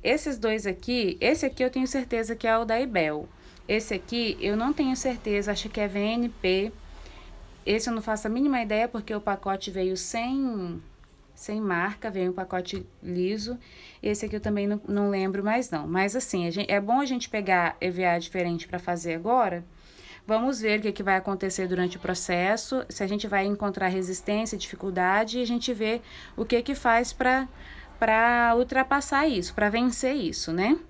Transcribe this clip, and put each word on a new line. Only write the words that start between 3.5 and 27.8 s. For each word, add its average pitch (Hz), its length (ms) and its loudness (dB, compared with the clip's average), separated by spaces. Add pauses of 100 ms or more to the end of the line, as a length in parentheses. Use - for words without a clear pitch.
Esse 220 280 0
aqui 226 460 -2
eu 208 160 0
não 240 160 0
tenho 269 220 2
certeza, 214 560 -2
acho 202 180 -4
que 220 120 -4
é 208 80 2
V 196 100 -2
N 226 300 0
P. 196 420 0 (960)
Esse 220 240 0
eu 233 60 0
não 220 80 -4
faço 214 240 -2
a 214 40 0
mínima 262 300 2
ideia 220 280 0
porque 220 260 -6
o 208 60 -2
pacote 196 500 -2
veio 185 260 0
sem, 220 880 -2 (520)
sem 214 260 -6
marca, 196 500 0
veio 185 200 0
um 180 40 -4
pacote 185 500 -4 (180)
liso. 208 560 -2 (440)
Esse 208 240 -2
aqui 214 80 -6
eu 208 60 -4
também 208 260 0
não, 208 220 0
não 202 200 2
lembro 196 360 0
mais 240 260 0
não. 156 160 -4
Mas 190 300 0
assim, 180 320 0
a - 20 -2
gente, 190 180 -4
é 202 120 4
bom 226 200 2
a 285 40 2
gente 247 260 -4
pegar 185 500 2
E 185 80 0
V 180 160 -2
A 175 140 4
diferente 170 480 -2
pra 180 140 -6
fazer 170 340 -2
agora. 185 500 2 (600)
Vamos 226 340 2
ver 214 200 2
o - 20 -8
que 214 80 0
que 196 140 -4
vai 190 120 4
acontecer 190 520 -2
durante 180 280 0
o 175 40 -12
processo, 185 880 0
se - 160 -4
a - 20 -2
gente 202 220 -2
vai 196 180 2
encontrar 202 400 0
resistência, 190 720 -2
dificuldade, 190 800 0
e 247 40 0
a 240 40 0
gente 240 260 0
vê 220 300 -2 (340)
o 233 80 -2
que 233 180 2
que 277 120 -2
faz 240 380 4
pra, 254 360 2 (500)